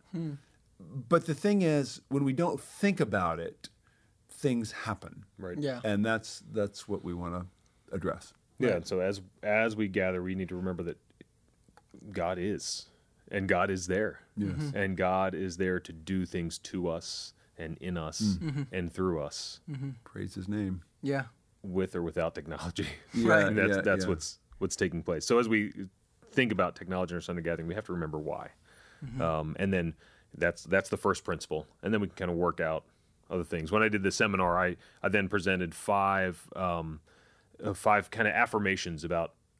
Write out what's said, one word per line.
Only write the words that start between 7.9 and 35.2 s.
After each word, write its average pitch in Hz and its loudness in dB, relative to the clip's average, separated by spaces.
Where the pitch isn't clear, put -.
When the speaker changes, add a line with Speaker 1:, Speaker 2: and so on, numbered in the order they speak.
Speaker 2:
address. 85 -4
Speaker 3:
Yeah, 123 4
Speaker 1:
Right. 98 4
Speaker 3:
and 82 -6
so 92 0
as, 98 0
as 110 2
we 107 2
gather, 92 2
we 92 -2
need 92 -4
to 92 -6
remember 90 -2
that 82 -6
God 92 0
is, - -4
and 98 0
God 95 4
is 92 -4
there. 95 0
Speaker 2:
Yes. 101 0
Speaker 1:
Mm-hmm. 143 -4
Speaker 3:
And 95 0
God 95 2
is 87 -4
there 92 2
to - -12
do 90 -2
things 85 -4
to 87 -4
us - -6
and 82 -8
in 90 -4
us 80 -4
Speaker 2:
Mm. 98 2
Speaker 1:
Mm-hmm. 143 -4
Speaker 3:
and 87 -4
through 90 0
us. - -10
Speaker 1:
Mm-hmm. 139 -8
Speaker 2:
Praise 98 -10
his 95 -8
name. 98 -2
Speaker 1:
Yeah. 139 0
Speaker 3:
With 92 -2
or 87 -2
without 82 0
technology. 80 -6
<laughs> - -20
Speaker 2:
Yeah, 117 2
Speaker 1:
Right. 104 8
Speaker 3:
And 107 2
that's, 98 4
Speaker 2:
yeah, 95 2
Speaker 3:
that's 95 4
Speaker 2:
yeah. 95 0
Speaker 3:
what's, - -4
what's 92 -2
taking 85 0
place. 80 -2
So 120 6
as 120 4
we 107 2
think 123 4
about 92 2
technology 90 -2
in 87 -2
our 82 -6
Sunday 87 -4
gathering, 82 -2
we 87 -4
have 107 -6
to 90 -6
remember 78 -4
why. 76 -6
Speaker 1:
Mm-hmm. 127 -6
Speaker 3:
Um, 78 0
and 98 2
then 85 2
that's, 85 0
that's 92 4
the 98 -2
first - 2
principle. 78 -4
And 101 0
then 104 2
we 98 0
can - -10
kinda 87 -2
work 85 0
out 80 -2
other 90 -2
things. 80 -4
When 107 6
I 110 6
did 104 0
the 95 2
seminar, 92 2
I, 90 2
I 101 2
then 98 4